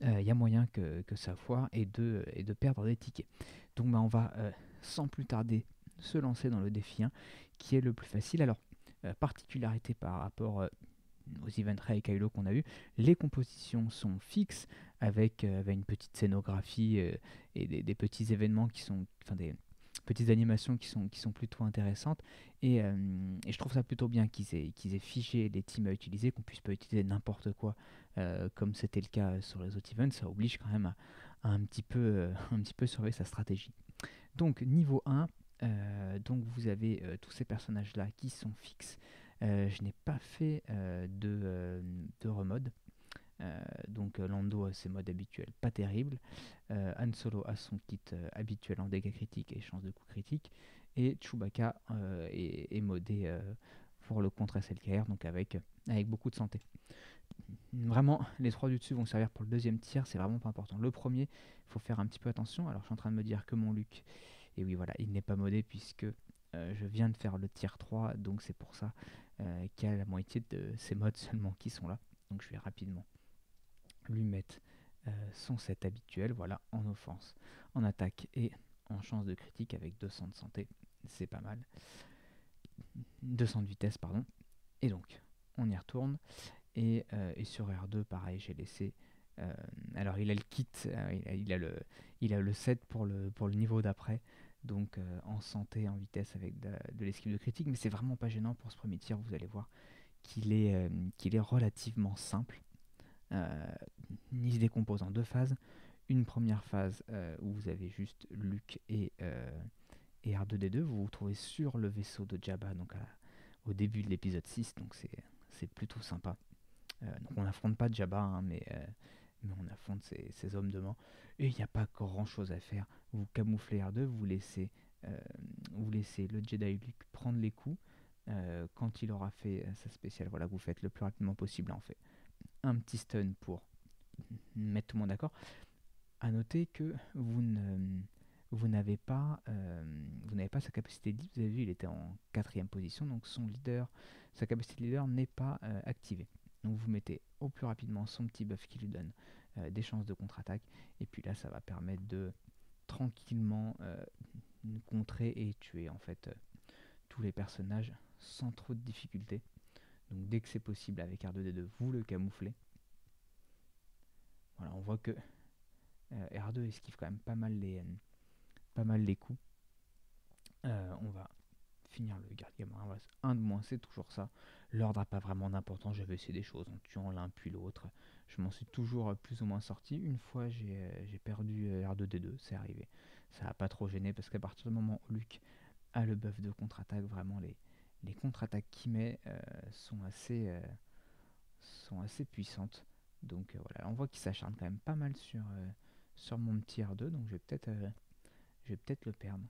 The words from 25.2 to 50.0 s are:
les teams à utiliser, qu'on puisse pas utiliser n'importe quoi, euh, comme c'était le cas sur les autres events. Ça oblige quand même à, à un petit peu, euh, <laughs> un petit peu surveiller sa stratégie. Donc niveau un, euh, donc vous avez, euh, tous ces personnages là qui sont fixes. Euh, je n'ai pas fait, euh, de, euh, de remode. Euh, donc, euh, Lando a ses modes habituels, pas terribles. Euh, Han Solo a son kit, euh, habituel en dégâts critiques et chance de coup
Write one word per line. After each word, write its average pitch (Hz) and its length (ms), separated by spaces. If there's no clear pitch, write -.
les 98 120
teams 107 240
à 98 60
utiliser, 101 400
qu'on 113 100
puisse - 180
pas 101 120
utiliser 101 320
n'importe 101 500
quoi, 107 220
euh, 92 380
comme 104 180
c'était 107 280
le - 60
cas 95 340
sur 95 200
les 95 160
autres - 140
events. 127 200
Ça 104 160
oblige 104 300
quand 107 120
même 104 180
à, 90 80
à 110 60
un 101 120
petit 104 220
peu, - 160
euh, 98 420
<laughs> - 100
un 110 100
petit - 120
peu 127 140
surveiller 110 260
sa 101 120
stratégie. - 480
Donc 160 260
niveau 135 440
un, 143 220
euh, 101 560
donc 123 260
vous 117 220
avez, 107 360
euh, 90 180
tous - 100
ces - 140
personnages 107 500
là 104 220
qui 131 120
sont 110 280
fixes. - 400
Euh, 101 260
je 98 140
n'ai 101 100
pas 147 140
fait, - 500
euh, 92 380
de, 104 360
euh, 90 380
de 110 80
remode. 107 420
Euh, 82 200
donc, 104 320
euh, 92 80
Lando 98 380
a 95 80
ses - 140
modes 95 220
habituels, 98 420
pas 123 100
terribles. 113 480
Euh, 98 300
Han 117 120
Solo 107 360
a 110 80
son - 320
kit, 101 120
euh, 85 200
habituel 104 460
en 98 80
dégâts 98 240
critiques - 460
et - 40
chance 95 200
de 95 80
coup - 200